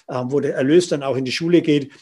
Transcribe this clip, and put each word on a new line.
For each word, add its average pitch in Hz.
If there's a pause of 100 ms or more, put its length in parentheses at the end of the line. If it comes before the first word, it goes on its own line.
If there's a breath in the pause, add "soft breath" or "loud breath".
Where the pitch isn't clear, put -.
äh, 127
wo 139
der 135
Erlös 160
dann 143
auch 135
in 135
die 127
Schule 170
geht. 147 (100 soft breath)